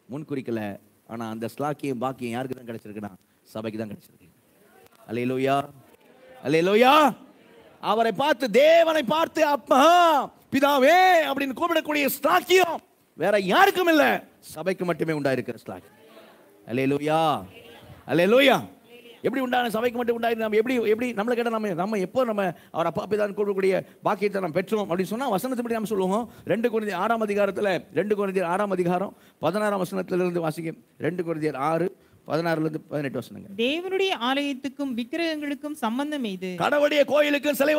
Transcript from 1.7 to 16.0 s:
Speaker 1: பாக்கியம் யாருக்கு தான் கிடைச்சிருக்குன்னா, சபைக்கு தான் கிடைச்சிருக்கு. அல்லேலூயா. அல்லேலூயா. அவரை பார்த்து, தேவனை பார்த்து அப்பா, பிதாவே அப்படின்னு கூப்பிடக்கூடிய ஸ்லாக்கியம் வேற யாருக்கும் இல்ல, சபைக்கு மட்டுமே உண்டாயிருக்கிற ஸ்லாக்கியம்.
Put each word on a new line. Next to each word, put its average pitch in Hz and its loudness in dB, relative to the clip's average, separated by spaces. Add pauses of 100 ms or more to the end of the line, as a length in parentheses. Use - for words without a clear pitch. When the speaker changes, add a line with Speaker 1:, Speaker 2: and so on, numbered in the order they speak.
Speaker 1:
பாக்கியம் 120 -6
யாருக்கு 127 -6
தான் 117 -16
கிடைச்சிருக்குன்னா, 104 -12 (420)
சபைக்கு 110 -8
தான் 107 -8
கிடைச்சிருக்கு. - -20 (840)
அல்லேலூயா. 127 0 (880)
அல்லேலூயா. 202 4 (960)
அவரை 226 0
பார்த்து, 277 0 (120)
தேவனை 320 6 (100)
பார்த்து 320 2 (120)
அப்பா, 269 4 (720)
பிதாவே 277 6 (300)
அப்படின்னு 269 -4
கூப்பிடக்கூடிய 302 0 (100)
ஸ்லாக்கியம் 339 2 (420)
வேற 202 2 (180)
யாருக்கும் 359 4
இல்ல, 285 6 (500)
சபைக்கு 180 -4
மட்டுமே 160 -2
உண்டாயிருக்கிற 123 -4
ஸ்லாக்கியம். 92 -16 (720)